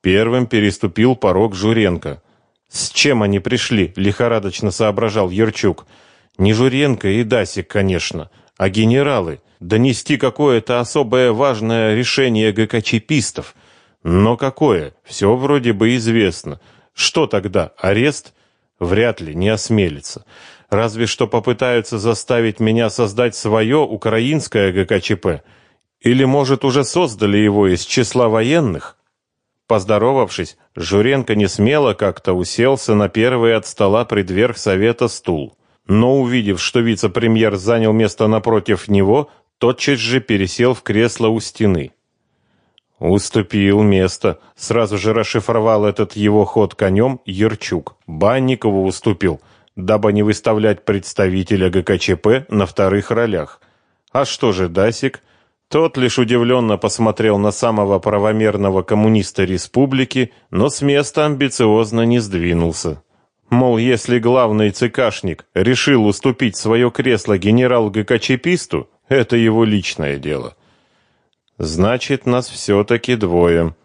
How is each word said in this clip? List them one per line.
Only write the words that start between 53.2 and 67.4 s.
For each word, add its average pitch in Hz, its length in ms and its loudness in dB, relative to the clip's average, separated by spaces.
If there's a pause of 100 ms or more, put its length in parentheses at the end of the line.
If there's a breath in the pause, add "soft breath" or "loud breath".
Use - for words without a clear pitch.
А 139 120 0
что 123 280 -2
же 92 160 -2
Дасик? 107 540 -2 (460)
Тот 160 280 0
лишь 127 220 0
удивлённо 120 580 2
посмотрел 107 600 0
на 104 120 2
самого 104 480 0
правомерного 101 840 0
коммуниста 107 640 0
республики, 127 880 -2 (180 soft breath)
но 104 180 0
с - 140 -6
места 143 420 0
амбициозно 113 800 0
не 117 160 2
сдвинулся. 85 840 -2 (460)
Мол, 123 300 2
если 120 400 0
главный 110 520 2
Ц 117 200 -2
К 120 200 0
шник - 440 -8
решил 123 520 2
уступить 117 500 -2
своё 117 340 0
кресло 113 480 -2
генерал-Г 110 640 2